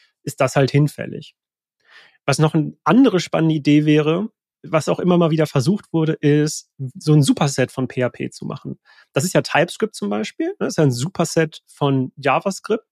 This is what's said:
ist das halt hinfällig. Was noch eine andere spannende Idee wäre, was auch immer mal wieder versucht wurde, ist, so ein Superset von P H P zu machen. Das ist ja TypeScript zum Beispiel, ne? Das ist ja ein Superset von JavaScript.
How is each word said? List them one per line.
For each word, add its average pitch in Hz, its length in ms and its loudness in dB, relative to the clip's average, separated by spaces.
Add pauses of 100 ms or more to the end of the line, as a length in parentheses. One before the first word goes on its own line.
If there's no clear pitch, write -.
(240)
ist - 180 -4
das 131 140 0
halt 139 160 2
hinfällig. - 640 -2 (920)
Was 139 120 0
noch 156 160 2
eine 151 200 -2 (100)
andere 196 360 4
spannende 160 360 0
Idee 147 300 2
wäre, 156 440 2 (340)
was 151 260 -2
auch 170 100 0
immer 175 180 2
mal 170 140 2
wieder 156 160 0
versucht 147 440 -2
wurde, 160 220 0
ist, 151 560 0 (280)
so 151 160 0
ein 151 100 6
Superset 139 480 0
von 131 160 -6
P 127 160 -4
H 120 60 -2
P 127 200 -10
zu - 160 -16
machen. - 340 -12 (340)
Das 135 100 0
ist 180 100 -4
ja 151 80 4
TypeScript - 540 -2
zum 208 140 -8
Beispiel, 220 380 -6
ne? 392 120 -8
Das - 100 -4
ist - 80 -10
ja 170 60 2
ein 139 80 4
Superset 160 760 -4
von 135 480 -2
JavaScript. 160 760 -4